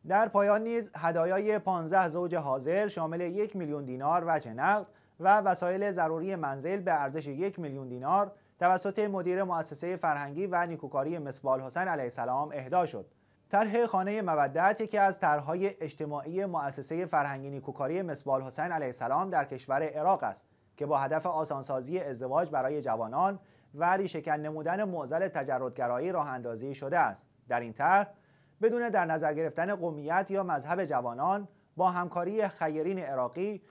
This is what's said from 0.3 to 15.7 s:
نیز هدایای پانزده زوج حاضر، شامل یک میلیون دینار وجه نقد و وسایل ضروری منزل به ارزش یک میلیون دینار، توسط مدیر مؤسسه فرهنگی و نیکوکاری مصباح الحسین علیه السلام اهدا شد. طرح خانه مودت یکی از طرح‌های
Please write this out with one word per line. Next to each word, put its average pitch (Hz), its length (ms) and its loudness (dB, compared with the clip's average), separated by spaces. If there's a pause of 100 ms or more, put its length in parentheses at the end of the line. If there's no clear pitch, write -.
نیز 233 340 -2
هدایای 180 640 2
پانزده 180 500 2
زوج 175 260 -2
حاضر، 151 540 2
شامل 165 320 -4
یک 196 360 -2
میلیون 147 280 -4
دینار 139 420 0
وجه 143 280 0
نقد 180 320 2 (340)
و 196 200 6
وسایل 190 500 2
ضروری 170 460 0
منزل 151 440 -2
به 180 120 0
ارزش 143 340 0
یک 180 340 -4
میلیون 135 280 -8
دینار، 170 440 0 (260)
توسط 185 400 2
مدیر 190 460 0
مؤسسه 170 520 -4
فرهنگی 151 500 -2
و 175 200 2
نیکوکاری 156 520 -2
مصباح 139 360 -2
الحسین 131 340 -2
علیه 156 140 0
السلام 127 500 -2
اهدا 147 340 0
شد. 98 200 -8 (420)
طرح 220 380 4
خانه 202 360 0
مودت 165 580 4
یکی 214 180 0
از 196 220 4
طرح‌های 165 640 0